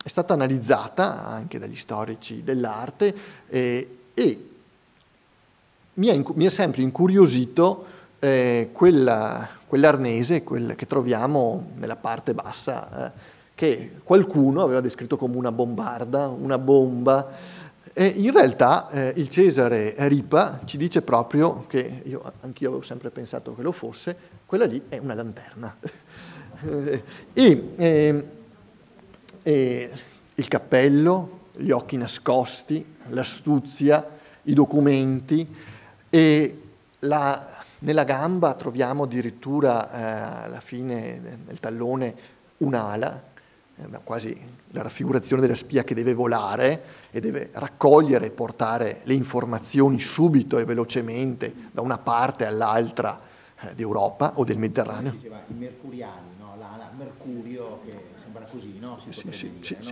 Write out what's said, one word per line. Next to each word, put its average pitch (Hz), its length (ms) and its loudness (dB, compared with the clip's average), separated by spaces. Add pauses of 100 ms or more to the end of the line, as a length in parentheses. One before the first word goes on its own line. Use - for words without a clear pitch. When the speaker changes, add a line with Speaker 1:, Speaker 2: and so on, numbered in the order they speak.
Speaker 1:
è - 60 -16
stata 175 260 -2
analizzata 131 920 0
anche 113 340 -10
dagli 107 180 -12
storici 110 680 -10
dell'arte, 127 720 -2 (340)
eh, 127 500 -4 (140)
e 170 360 -2 (1500)
mi 196 140 2
ha 214 40 6
incu-, 139 240 0
mi 165 100 4
ha 185 40 2
sempre 147 320 -2
incuriosito, 170 1000 4 (340)
eh, 123 540 2
quella, 120 760 4 (180)
quell'arnese, 135 760 2
quel 117 340 -4
che - 100 -8
troviamo 123 880 0
nella 113 200 -8
parte 113 380 -6
bassa, 117 720 -10
eh, 123 60 -16 (420)
che 120 380 -2 (120)
qualcuno 160 580 4
aveva 127 180 2
descritto 127 360 -4
come 123 200 -4
una 123 160 -2
bombarda, 123 760 -4
una 131 300 -4
bomba. 131 720 4 (640)
E 190 140 2
in 202 240 0
realtà, 143 600 4
eh, 135 260 -2
il 147 120 -2
Cesare 120 680 4
Ripa 143 680 2
ci - 120 -12
dice 165 260 0
proprio 131 640 0
che, 127 380 -4
io, 131 360 -12
anch'io 131 280 -8
avevo 131 140 -6
sempre 123 280 -14
pensato 123 440 -12
che 120 80 -12
lo 170 100 -4
fosse, 165 440 -12 (300)
quella 202 200 0
lì 139 220 -6
è 135 100 -10
una 127 160 -8
lanterna. 110 680 -12
<laughs> - 640 -18 (880)
E, 226 420 6
ehm, 151 480 2 (1200)
e 123 460 0 (440)
il - 140 -6
cappello, 143 880 4 (140)
gli 139 180 -4
occhi 127 260 0
nascosti, 127 880 -2 (260)
l'astuzia, 143 960 0 (380)
i 147 120 -2
documenti, 143 920 2 (640)
E 156 520 4 (380)
la, 143 460 -2 (340)
nella 147 240 2
gamba 151 500 0
troviamo 131 500 -2
addirittura, 120 840 -2
eh, 113 560 -8
alla 120 140 -14
fine, 120 840 -10
nel - 140 -18
tallone, 120 540 -6 (440)
un'ala, 123 640 -4 (540)
eh, 104 100 -18 (160)
quasi 113 340 -10 (340)
la - 120 -10
raffigurazione 131 580 -2
della 120 140 2
spia - 300 -2
che - 100 -6
deve 117 180 0
volare 117 680 0 (280)
e 113 100 -8
deve - 320 -6
raccogliere 139 760 4
e 110 40 -8
portare 113 760 -4
le 131 100 0
informazioni 123 840 0
subito 151 580 2
e 117 60 0
velocemente 117 920 -4 (160)
da 117 120 -6
una 123 160 -4
parte 120 480 -2
all'altra, 110 760 -2 (400)
eh, - 140 -16
d'Europa 110 600 -2
o 135 80 0
del 110 140 -4
Mediterraneo. 110 540 -4
Speaker 2:
Diceva, 107 340 -18
i 113 80 -16
mercuriali, 120 840 -16
no? 101 200 -20
L'ala 110 380 -18
Mercurio, 120 880 -14
che 101 220 -18 (140)
sembra 110 300 -20
così, 101 300 -18
no? 120 180 -16
Si - 140 -20
Speaker 1:
Sì, - 100 -18
Speaker 2:
potrebbe - 140 -16
Speaker 1:
sì, - 160 -14
Speaker 2:
dire, - 120 -20
Speaker 1:
sì, - 120 -12
Speaker 2:
no? 208 160 -20